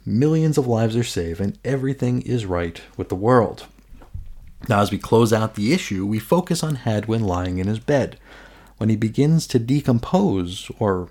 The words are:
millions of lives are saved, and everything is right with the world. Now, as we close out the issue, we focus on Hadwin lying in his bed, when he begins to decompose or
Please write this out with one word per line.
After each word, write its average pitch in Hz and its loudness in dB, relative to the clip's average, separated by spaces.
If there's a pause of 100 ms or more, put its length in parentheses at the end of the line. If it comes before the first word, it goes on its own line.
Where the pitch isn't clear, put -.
millions 151 2
of 139 2
lives 113 2
are 120 2
saved, 85 -4
and 98 -4
everything 127 -2
is 117 -2
right 87 -4 (160)
with - -6
the 101 -4
world. 110 2 (1000)
Now, 104 4
as 101 2
we 104 -4
close 113 2
out 110 0
the 107 0
issue, 101 -4
we 107 -2
focus 175 0
on 156 -2
Hadwin 110 0
lying 90 -2
in 92 0
his 110 -2
bed, 127 0 (640)
when 110 0
he 110 2
begins 139 2
to 135 2
decompose 120 0
or 92 0